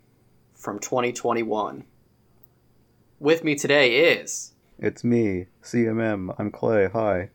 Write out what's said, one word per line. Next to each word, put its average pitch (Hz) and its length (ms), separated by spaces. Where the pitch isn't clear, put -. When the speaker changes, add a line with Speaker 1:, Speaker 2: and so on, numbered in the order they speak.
Speaker 1:
from 101 240
twenty 123 340
twenty-one. 113 720
With 156 260
me 151 120
today 139 600
is - 360
Speaker 2:
It's 107 240
me, 110 440
C 117 260
M 110 120
M. 98 380
I'm 104 140
Clay. 107 400
Hi. 104 420